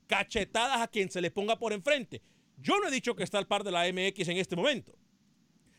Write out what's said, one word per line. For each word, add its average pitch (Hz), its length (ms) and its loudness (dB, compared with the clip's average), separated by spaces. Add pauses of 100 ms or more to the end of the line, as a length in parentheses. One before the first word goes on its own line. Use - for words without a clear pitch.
cachetadas 220 760 0
a 226 80 -2
quien 190 220 -2
se 180 100 -4
le 170 100 0
ponga 208 280 0
por 220 140 -2
enfrente. 214 500 -2 (360)
Yo 285 200 2
no 392 100 0
he - 40 -2
dicho 247 240 0
que 185 80 -4
está 202 140 -2
al 190 80 -2
par 202 180 0
de 196 80 -4
la 175 160 4
M 185 200 0
X 190 200 -4
en 175 80 0
este 196 180 -2
momento. 214 420 0 (840)